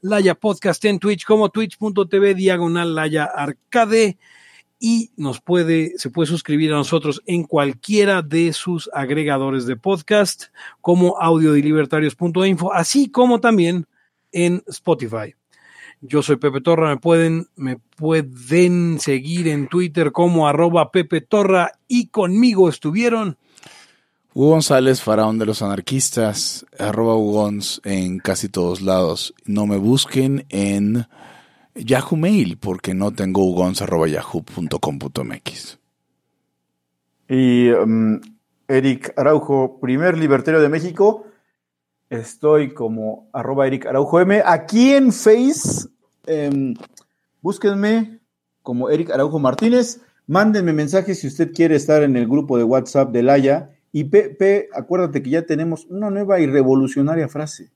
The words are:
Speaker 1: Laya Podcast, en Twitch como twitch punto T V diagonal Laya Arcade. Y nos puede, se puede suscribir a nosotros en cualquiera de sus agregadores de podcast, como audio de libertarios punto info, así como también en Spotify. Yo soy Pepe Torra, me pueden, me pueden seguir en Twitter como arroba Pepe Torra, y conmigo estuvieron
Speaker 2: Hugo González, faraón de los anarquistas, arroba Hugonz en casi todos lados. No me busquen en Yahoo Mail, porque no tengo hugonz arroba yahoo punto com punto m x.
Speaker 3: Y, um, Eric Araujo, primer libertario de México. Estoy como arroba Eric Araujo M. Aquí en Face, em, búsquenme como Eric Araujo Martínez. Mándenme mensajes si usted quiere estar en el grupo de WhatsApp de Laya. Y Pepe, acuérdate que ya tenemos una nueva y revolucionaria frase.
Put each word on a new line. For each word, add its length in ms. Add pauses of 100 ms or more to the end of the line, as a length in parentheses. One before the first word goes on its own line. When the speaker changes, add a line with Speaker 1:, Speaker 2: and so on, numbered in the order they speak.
Speaker 1:
Laya 340
Podcast, 520
en 120
Twitch 260
como 260
twitch 280
punto 300
T 100
V 160
diagonal 640
Laya 300
Arcade. 920 (640)
Y 360
nos 240
puede, 560
se 100
puede 180
suscribir 460
a 40
nosotros 500
en 180
cualquiera 760
de 320
sus 400
agregadores 720
de 100
podcast, 680 (360)
como 400
audio 320
de 80
libertarios 540
punto 320
info, 260
así 380
como 320
también 440 (460)
en 340
Spotify. 680 (640)
Yo 220
soy 140
Pepe 260
Torra, 260
me 80
pueden, 600
me 200
pueden 1200
seguir 480
en 200
Twitter 440
como 360
arroba 420
Pepe 300
Torra, 520 (140)
y 200
conmigo 640
estuvieron 680 (960)
Speaker 2:
Hugo 200
González, 500
faraón 360
de 60
los 160
anarquistas, 1040 (140)
arroba 380
Hugonz 680
en 340
casi 300
todos 320
lados. 540 (100)
No 220
me 100
busquen 720
en 580 (680)
Yahoo 440
Mail, 420
porque 360
no 180
tengo 320
hugonz 360
arroba 280
yahoo 340
punto 380
com 180
punto 240
m 140
x. 420 (1500)
Speaker 3:
Y, 420
um, 500 (460)
Eric 500
Araujo, 640
primer 380
libertario 420
de 80
México. 580 (840)
Estoy 640
como 580
arroba 360
Eric 180
Araujo 340
M. 240
Aquí 480
en 200
Face, 760 (380)
em, 480 (680)
búsquenme 800 (440)
como 280
Eric 200
Araujo 280
Martínez. 640 (260)
Mándenme 460
mensajes 480
si 80
usted 260
quiere 220
estar 260
en 140
el 100
grupo 320
de 60
WhatsApp 460
de 120
Laya. 480 (220)
Y 120
Pepe, 680
acuérdate 480
que 80
ya 160
tenemos 400
una 240
nueva 300
y 60
revolucionaria 800
frase. 480